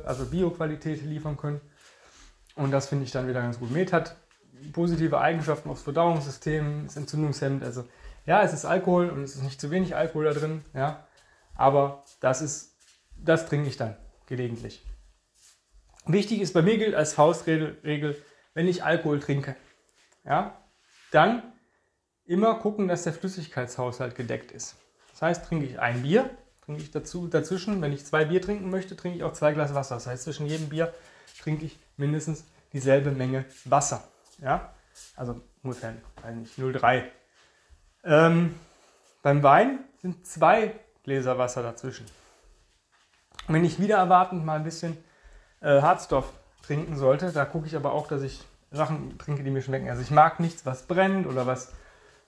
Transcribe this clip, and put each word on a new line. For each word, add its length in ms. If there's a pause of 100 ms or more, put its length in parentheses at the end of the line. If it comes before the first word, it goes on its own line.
also 220
Bio-Qualität 720
liefern 340
können. 260 (960)
Und 160
das 180
finde 160
ich 60
dann 160
wieder 140
ganz 180
gut. 120
Met 200
hat 240 (580)
positive 460
Eigenschaften 500
aufs 120
Verdauungssystem, 1040
ist 120
entzündungshemmend. 680
Also 220 (400)
ja, 180
es 100
ist 120
Alkohol 440
und 140
es 120
ist 80
nicht 160
zu 120
wenig 240
Alkohol 300
da 80
drin, 300 (100)
ja. 320 (500)
Aber 480 (160)
das 220
ist, 340 (400)
das 320
trinke 200
ich 100
dann 180 (320)
gelegentlich. 580 (1200)
Wichtig 360
ist, 120
bei 80
mir 160
gilt 180
als 180
Faustregel, 680
Regel, 380 (320)
wenn 140
ich 160
Alkohol 360
trinke, 360 (680)
ja, 320 (560)
dann 320 (840)
immer 300
gucken, 320
dass 160
der 100
Flüssigkeitshaushalt 1040
gedeckt 360
ist. 260 (340)
Das 100
heißt, 240
trinke 200
ich 140
ein 240
Bier, 260 (360)
trinke 160
ich 100
dazu, 360
dazwischen, 540
wenn 120
ich 120
zwei 200
Bier 160
trinken 280
möchte, 260
trinke 220
ich 60
auch 100
zwei 200
Glas 200
Wasser. 220
Das 120
heißt, 160
zwischen 240
jedem 220
Bier 240 (480)
trinke 240
ich 140 (180)
mindestens 480 (280)
dieselbe 380
Menge 340 (200)
Wasser. 380 (360)
Ja? 340 (420)
Also 260 (220)
ungefähr, 300 (280)
weiß 140
nicht, 220
null 160
drei. 380 (920)
Ähm, 520 (680)
beim 200
Wein 360 (220)
sind 240
zwei 540 (240)
Gläser 340
Wasser 260
dazwischen. 420 (1400)
Und 80
wenn 100
ich 140
wieder 180
erwartend 480
mal 120
ein 60
bisschen, 340 (640)
äh, 200
Hartstoff 520 (300)
trinken 340
sollte, 340
da 140
gucke 200
ich 100
aber 180
auch, 140
dass 140
ich 240 (260)
Sachen 460
trinke, 260
die 60
mir 120
schmecken. 280
Also 120
ich 100
mag 280
nichts, 260
was 180
brennt 420
oder 220
was... 240 (560)